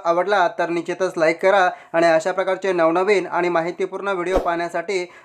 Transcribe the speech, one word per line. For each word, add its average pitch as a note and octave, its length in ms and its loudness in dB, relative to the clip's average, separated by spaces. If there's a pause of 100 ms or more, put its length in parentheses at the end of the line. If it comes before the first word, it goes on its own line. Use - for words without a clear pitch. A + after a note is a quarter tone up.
आवडला F3 420 2
तर E3+ 220 -4
निश्चितच F3 480 -4
like D#3+ 240 2
करा F#3+ 280 4 (240)
आणि E3+ 140 4
अशा D#3+ 240 2
प्रकारचे F#3 420 -2
नवनवीन F3+ 540 2
आणि F3 220 -2
माहितीपूर्ण F3+ 580 -4
व्हिडिओ F#3 300 -2
पाहण्यासाठी E3+ 680 -4 (200)